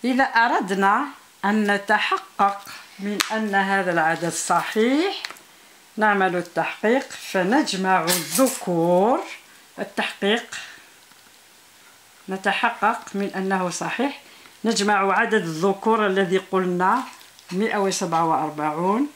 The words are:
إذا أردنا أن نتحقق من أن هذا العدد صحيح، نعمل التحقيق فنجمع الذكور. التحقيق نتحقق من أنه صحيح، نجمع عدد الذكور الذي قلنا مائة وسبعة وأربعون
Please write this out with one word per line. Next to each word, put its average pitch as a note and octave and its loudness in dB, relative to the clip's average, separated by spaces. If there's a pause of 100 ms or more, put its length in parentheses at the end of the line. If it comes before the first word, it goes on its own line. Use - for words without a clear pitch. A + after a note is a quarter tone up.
إذا B3+ 2
أردنا A3+ 2 (400)
أن G#3 2
نتحقق G3+ 0 (380)
من G3+ -4 (140)
أن A3 -2
هذا G3 2
العدد E3 2
صحيح، B3 0 (720)
نعمل G3 2
التحقيق G#3 -2
فنجمع F#3+ 0
الذكور. F3+ 2 (540)
التحقيق - -4 (1700)
نتحقق G3+ 0 (140)
من G3 -2
أنه F#3+ -2
صحيح، A#3 -4 (440)
نجمع G3 2
عدد A3 2
الذكور G3 0
الذي F#3+ 2
قلنا F#3 0 (500)
مائة G#3+ -2
وسبعة F#3 0
وأربعون D#3 -2